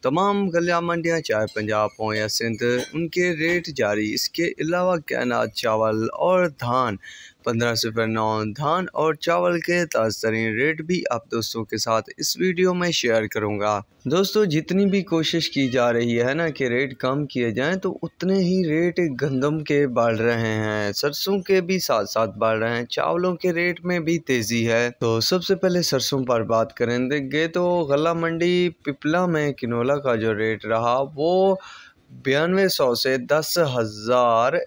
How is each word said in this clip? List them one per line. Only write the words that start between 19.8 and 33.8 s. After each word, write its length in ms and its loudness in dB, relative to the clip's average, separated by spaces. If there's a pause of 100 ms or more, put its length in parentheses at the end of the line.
बढ़ 260 2
रहे 400 2
हैं, 380 -2
सरसों 480 -2
के 220 2
भी 180 0
साथ 260 0
साथ 300 -2
बढ़ 200 2
रहे 200 0
हैं, 100 -4
चावलों 480 0
के 180 0
रेट 320 -2
में 180 -2
भी 140 0 (100)
तेज़ी 360 0
है। 280 2
तो 320 0
सबसे 340 0
पहले 260 0
सरसों 420 0
पर 220 2
बात 260 2
करेंगे 760 0
तो 140 0 (220)
गला 300 2
मंडी 540 2 (160)
पिपला 420 0
में 280 0
किनोला 420 0
का 200 2
जो 180 2
रेट 300 -2
रहा, 340 2
वो 600 2 (640)
बयानवे 500 2
सौ 260 2
से 200 0 (100)
दस 280 0 (140)
हज़ार 960 2